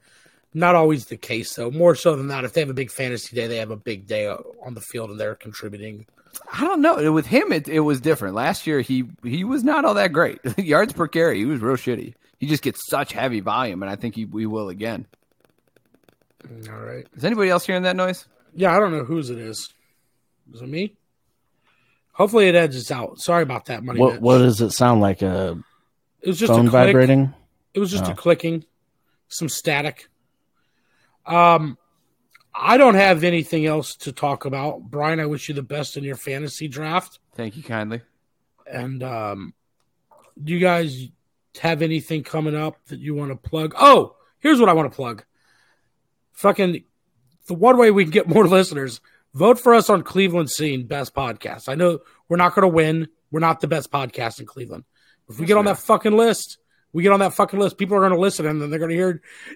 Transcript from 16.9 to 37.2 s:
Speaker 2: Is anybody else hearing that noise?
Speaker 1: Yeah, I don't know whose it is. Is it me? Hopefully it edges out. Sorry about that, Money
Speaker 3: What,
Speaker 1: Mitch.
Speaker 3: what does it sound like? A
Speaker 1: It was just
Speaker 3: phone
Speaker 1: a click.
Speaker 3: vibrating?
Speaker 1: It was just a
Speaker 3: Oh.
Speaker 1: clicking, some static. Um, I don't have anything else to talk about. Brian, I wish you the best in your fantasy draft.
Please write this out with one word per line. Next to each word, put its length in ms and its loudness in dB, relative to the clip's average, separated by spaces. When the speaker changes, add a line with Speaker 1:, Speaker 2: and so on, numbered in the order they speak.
Speaker 2:
Is 100 -6
anybody 240 0
else 160 2
hearing 180 -2
that 120 -2
noise? 300 -4
Speaker 1:
Yeah, 200 2
I 40 4
don't 120 2
know 120 -6
whose 260 -6
it 80 -10
is. 360 -14
Is 80 -20
it 80 -16
me? 260 -8
Hopefully 340 4
it 80 6
edges 360 0
out. 280 -10
Sorry 240 0
about 220 -8
that, 180 -10
Money 160 -4
Speaker 3:
What, 140 6
Speaker 1:
Mitch. 80 -10
Speaker 3:
what 160 6
does 240 4
it 100 0
sound 300 4
like? 200 0
A 360 -2
Speaker 1:
It 80 -14
was 100 -2
just 120 2
Speaker 3:
phone 160 6
Speaker 1:
a 20 2
click. 180 6
Speaker 3:
vibrating? 460 4
Speaker 1:
It 60 -4
was 120 -2
just 160 -2
a 60 -4
Speaker 3:
Oh. 20 -14
Speaker 1:
clicking, 480 0
some 220 -8
static. 580 -4
Um, 520 4
I 240 2
don't 180 8
have 280 4
anything 420 0
else 320 -4
to 160 -12
talk 320 -4
about. 440 -8
Brian, 300 -4
I 60 -4
wish 240 -8
you 60 -8
the 80 -8
best 340 -10
in 60 -10
your 120 -10
fantasy 540 -10
draft. 500 -6